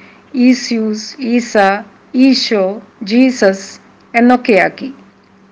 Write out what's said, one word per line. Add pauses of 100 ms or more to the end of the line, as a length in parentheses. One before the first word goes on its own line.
(360)
ഈസ്യൂസ്, (140)
ഈസ, (640)
ഈശോ, (380)
ജീസസ് (460)
എന്നൊക്കെയാക്കി. (640)